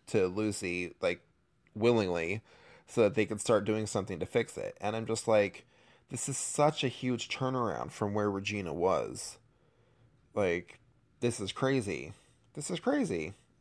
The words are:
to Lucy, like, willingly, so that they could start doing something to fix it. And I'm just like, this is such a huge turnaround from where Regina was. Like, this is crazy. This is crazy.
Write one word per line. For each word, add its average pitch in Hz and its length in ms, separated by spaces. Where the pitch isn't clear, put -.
to 98 180
Lucy, 90 760
like, 90 200
willingly, 104 680
so 120 140
that 104 120
they 110 100
could 104 160
start 107 240
doing 107 220
something 98 320
to 87 80
fix - 320
it. - 220
And 107 160
I'm 113 100
just 113 220
like, 104 360
this 131 180
is 135 80
such - 460
a 139 60
huge 123 400
turnaround 113 640
from 101 220
where 104 140
Regina 98 460
was. 82 640
Like, 90 460
this 120 180
is 98 140
crazy. 101 640
This 151 160
is 180 100
crazy. 117 540